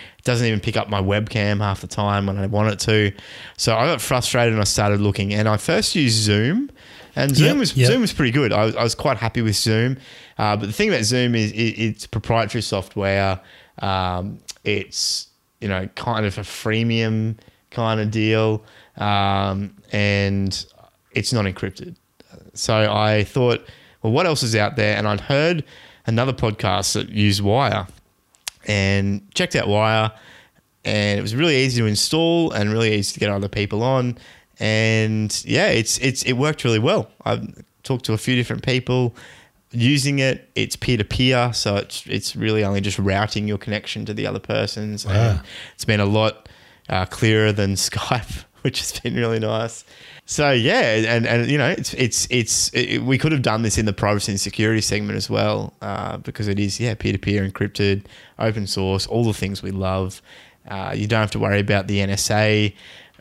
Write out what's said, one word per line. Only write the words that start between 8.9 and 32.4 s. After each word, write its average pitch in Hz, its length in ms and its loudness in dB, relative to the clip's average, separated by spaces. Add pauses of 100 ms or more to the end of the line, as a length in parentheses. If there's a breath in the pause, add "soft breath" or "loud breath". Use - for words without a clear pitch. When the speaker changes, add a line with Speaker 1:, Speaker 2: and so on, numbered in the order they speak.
Speaker 1:
quite 131 220 0
happy 117 240 -2
with 110 120 2
Zoom. 117 440 0 (380 loud breath)
Uh, 104 200 2
but 107 100 -4
the 202 60 -4
thing 214 160 0
about 131 160 0
Zoom 120 320 2
is 107 160 0
it, 98 40 -16 (220)
it's 110 300 -2
proprietary 113 540 0
software. 98 800 0 (380 loud breath)
Um, 95 600 -4 (260)
it's, - 640 -4 (320)
you 107 80 -4
know, 95 260 -2
kind 110 300 -2
of 98 140 -2
a 104 40 -6
freemium 110 920 -2 (340 soft breath)
kind 113 300 0
of 107 100 0
deal. 110 540 2 (340 loud breath)
Um, 98 760 0 (180)
and 101 720 0 (480)
it's 113 200 -2
not 113 120 2
encrypted. 98 520 -8 (580)
So - 200 -2 (180)
I 107 320 2
thought, 123 420 0 (360 loud breath)
"Well, 110 100 0
what 156 140 2
else 156 160 0
is 113 120 -2
out 104 220 0
there?" 104 200 2
And 107 120 0
I'd 101 120 0
heard 151 440 0 (420 loud breath)
another 120 260 2
podcast 101 600 -2
that - 140 -4
used 104 340 2
Wire 104 460 2 (800)
and 98 560 2 (120)
checked 175 220 -2
out 113 120 0
Wire. 110 440 2 (720 loud breath)
And 104 340 0
it 101 40 -2
was 104 120 -4
really 151 220 2
easy 127 260 2
to 110 40 4
install 165 640 2